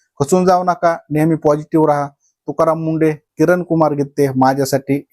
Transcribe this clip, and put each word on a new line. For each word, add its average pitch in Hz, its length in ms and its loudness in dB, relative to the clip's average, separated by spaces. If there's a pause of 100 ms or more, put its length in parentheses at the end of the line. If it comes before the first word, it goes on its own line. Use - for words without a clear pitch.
(200)
खचून 185 240 2
जाऊ 180 200 2
नका, 170 320 0 (140)
नेहमी 156 260 0
पॉझिटिव्ह 156 500 0
राहा. 143 220 0 (100)
तुकाराम 160 600 -4
मुंडे, 160 340 0
किरण 160 500 -2
कुमार 160 300 0
गित्ते 143 360 -2
माझ्यासाठी 135 840 0